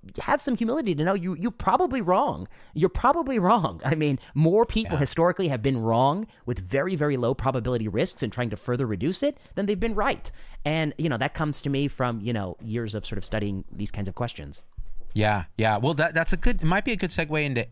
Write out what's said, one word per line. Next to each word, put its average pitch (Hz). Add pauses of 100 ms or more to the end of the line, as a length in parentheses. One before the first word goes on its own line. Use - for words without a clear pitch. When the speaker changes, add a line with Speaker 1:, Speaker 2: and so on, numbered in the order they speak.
(200)
Speaker 1:
have 285
some 254
humility 226
to 147
know 190
you, 180
you're 185
probably 262
wrong. 180 (280)
You're 147
probably 269
wrong. 175
I 139
mean, 147 (160)
more 170
people -
Speaker 2:
Yeah. 139
Speaker 1:
historically 165
have 123
been 131
wrong 131 (180)
with 120
very, 139
very 147
low 123
probability 120
risks 123
and 113
trying 123
to 104
further 123
reduce 110
it 277 (160)
than 202
they've 196
been 220
right. 220 (360)
And, 156
you 160
know, 127
that 131
comes 151
to 143
me 139
from, 120
you 117
know, 98
years 110
of 104
sort 107
of 95
studying 101
these -
kinds 101
of 90
questions. 76 (520)
Speaker 2:
Yeah, 104 (120)
yeah. 110
Well, 143
that, 156
that's 165
a -
good, 247
it 160
might 190
be 240
a 202
good 180
segue 151
into 131